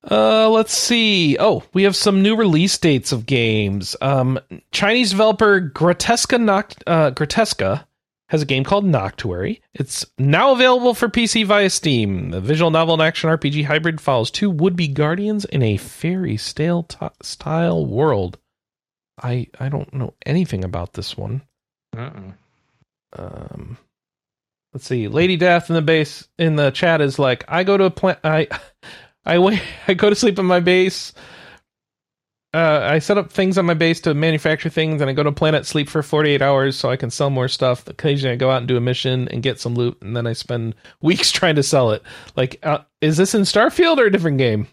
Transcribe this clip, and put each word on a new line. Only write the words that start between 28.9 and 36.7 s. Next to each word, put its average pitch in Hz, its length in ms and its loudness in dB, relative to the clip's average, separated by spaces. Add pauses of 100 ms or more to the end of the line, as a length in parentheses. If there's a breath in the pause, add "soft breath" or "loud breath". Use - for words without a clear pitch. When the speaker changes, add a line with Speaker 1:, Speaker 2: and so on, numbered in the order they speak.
Speaker 1:
I 170 140 2
wait, 196 200 2 (140)
<laughs> - 140 -6
I 196 60 2
go 208 140 2
to 208 60 4
sleep 208 240 2
in 190 80 0
my 180 140 4
base. 185 520 0 (1400 loud breath)
Uh, 156 300 2
I 143 160 0
set 202 180 0
up 185 140 -2
things 190 280 0
on 180 80 2
my 170 80 2
base 165 260 0
to 160 140 0
manufacture 156 560 0
things, 156 300 -2
and 139 80 0
I 135 40 -2
go 147 100 -2
to 147 60 0
a 143 40 -2
planet, 156 340 0
sleep 147 220 -2
for 156 140 -2
forty-eight 147 400 0
hours 135 340 2